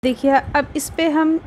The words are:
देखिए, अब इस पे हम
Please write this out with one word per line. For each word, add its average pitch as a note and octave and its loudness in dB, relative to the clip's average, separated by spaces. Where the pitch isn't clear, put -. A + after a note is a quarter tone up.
देखिए, C4 0
अब C4+ 0
इस C#4+ -6
पे E4 0
हम D#4+ 2